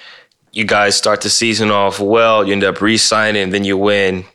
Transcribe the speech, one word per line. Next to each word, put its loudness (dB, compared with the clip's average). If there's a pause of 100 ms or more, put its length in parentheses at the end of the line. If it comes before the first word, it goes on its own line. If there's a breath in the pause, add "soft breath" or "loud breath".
(520 loud breath)
you -6
guys 2
start 0
the -4
season -2
off 0
well, 2
you -2
end 0
up -2
re-signing, 0
then -2
you 0
win, 0 (100)